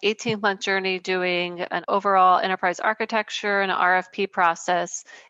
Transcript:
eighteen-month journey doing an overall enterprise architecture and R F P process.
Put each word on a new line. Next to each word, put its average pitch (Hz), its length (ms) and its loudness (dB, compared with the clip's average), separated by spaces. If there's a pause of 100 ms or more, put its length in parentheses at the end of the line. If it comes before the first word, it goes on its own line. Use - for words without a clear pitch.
eighteen-month 208 580 -2
journey 190 380 -2
doing 180 640 -2
an 170 260 -6
overall 190 500 4
enterprise 185 420 -2
architecture 214 800 -2
and 190 120 0
R 180 240 4
F 180 160 -2
P 196 140 -2
process. 175 800 0 (260)